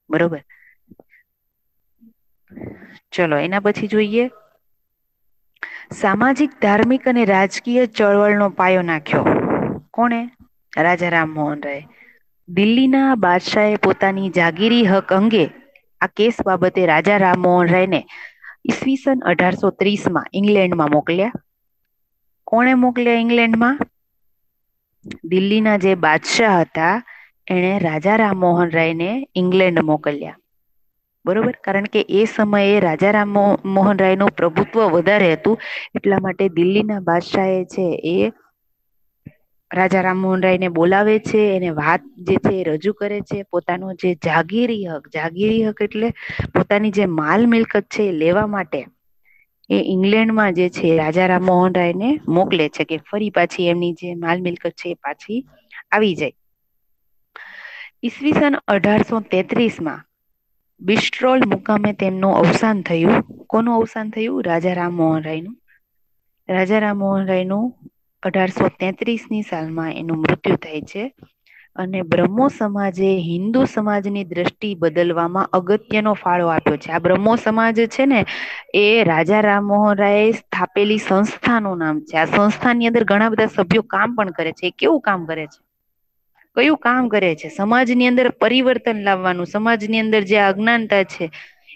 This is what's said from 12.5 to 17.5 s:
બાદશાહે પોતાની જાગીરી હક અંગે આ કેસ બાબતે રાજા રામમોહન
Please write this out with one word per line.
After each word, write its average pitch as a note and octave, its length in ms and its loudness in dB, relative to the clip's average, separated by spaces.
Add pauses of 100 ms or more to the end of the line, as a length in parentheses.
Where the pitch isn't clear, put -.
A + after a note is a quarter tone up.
બાદશાહે G#3 640 2
પોતાની G3 540 0
જાગીરી F3+ 540 2
હક F#3+ 280 2
અંગે G3 380 2 (500)
આ F#3+ 60 0
કેસ A3 300 0 (100)
બાબતે F#3 400 0
રાજા E3 300 4
રામમોહન F3+ 520 2